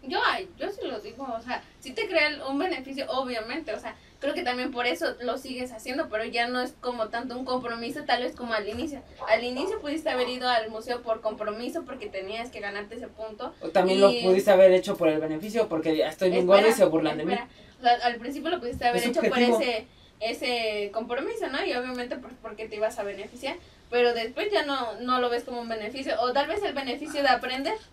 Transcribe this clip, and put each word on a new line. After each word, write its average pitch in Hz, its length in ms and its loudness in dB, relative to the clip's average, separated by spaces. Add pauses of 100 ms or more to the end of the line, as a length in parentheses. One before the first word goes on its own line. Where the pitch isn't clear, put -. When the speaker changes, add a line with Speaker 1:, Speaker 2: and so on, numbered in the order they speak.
Speaker 1:
Yo, 302 220 -2
ay, - 220 -2 (100)
yo 320 120 -4
sí 494 140 -12
lo 233 160 -6
digo, 240 240 -12
o 233 180 -6
sea, 247 200 -8 (160)
sí - 140 -14
te 415 160 -4
crea 320 180 4
el, 302 160 -4
un 277 160 -4
beneficio, 277 500 -4
obviamente, 247 640 -4
o - 60 -6
sea, 220 160 -12 (240)
creo 285 160 -2
que - 80 -4
también 247 300 -2
por 240 140 -2
eso 294 340 0
lo 247 180 -4
sigues 254 340 -8
haciendo, 269 360 -6
pero 214 160 -2
ya 240 240 -2
no 247 120 -2
es 254 200 -6
como 240 280 -4
tanto 240 300 -6
un 262 60 -8
compromiso, 254 600 -4
tal 247 200 2
vez 302 100 -4
como 233 180 -6
al 208 160 -2
inicio. 254 320 -6 (280)
Al 226 160 2
inicio 285 360 -4
pudiste 294 300 -4
haber 254 180 0
ido 247 200 -2
al 226 220 2
museo 240 320 -6
por 220 180 -2
compromiso, 220 640 -6
porque 214 240 -12
tenías 208 420 -8
que 220 80 -14
ganarte 202 380 -8
ese 240 100 -12
punto. 220 540 -10
Speaker 2:
O 165 80 -8
también 185 300 4
Speaker 1:
Y - 20 6
Speaker 2:
lo 196 80 10 (200)
pudiste 190 220 6
haber 190 220 10
hecho 185 240 4
por 170 120 2
el 156 120 2
beneficio, 160 480 -2
porque 160 280 0
ya 156 120 2
estoy 185 220 2
bien 190 120 4
Speaker 1:
Espera, 190 200 10
Speaker 2:
gordo 220 80 8
y 226 60 4
se 202 80 8
burlan 156 340 2
de 151 60 -4
mí. 185 100 0
Speaker 1:
espera. 240 140 -6 (300)
O - 40 -16
sea, 240 240 6
al 240 100 0
principio 285 340 -6
lo 349 100 0
pudiste 240 240 -6
haber 240 180 4
Speaker 2:
Es 254 40 0
Speaker 1:
hecho 254 160 2
Speaker 2:
subjetivo. 240 340 4
Speaker 1:
por 220 60 2
ese, 226 240 -2 (320)
ese 220 720 -2
compromiso, 277 560 -4
¿no? 294 160 -2
Y 381 100 -2
obviamente 247 420 -6
por-, 247 260 -14
porque 220 260 -10
te 214 60 -12
ibas 214 240 -2
a 208 60 -6
beneficiar, 240 500 -8 (340)
pero 240 260 4
después 254 380 -4
ya 311 120 2
no, 247 360 -4
no 247 200 2
lo 240 100 2
ves 240 140 -2
como 247 160 -8
un 233 80 -10
beneficio, 233 520 -4
o 247 120 2
tal 285 160 4
vez 415 160 0
el 294 100 -2
beneficio 285 480 -4
de 277 60 4
aprender. 262 460 2 (180)